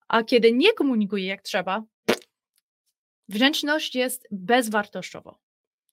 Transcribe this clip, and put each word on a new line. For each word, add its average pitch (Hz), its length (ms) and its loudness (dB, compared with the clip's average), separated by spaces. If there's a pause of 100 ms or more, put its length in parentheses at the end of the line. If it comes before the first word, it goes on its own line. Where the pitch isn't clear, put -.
A 226 160 0
kiedy 226 300 4
nie 349 200 4
komunikuje 214 520 0
jak 196 160 -6
trzeba, 190 420 -4 (1500)
wdzięczność 285 680 -2
jest 247 360 -4
bezwartościowa. 208 1040 -4 (560)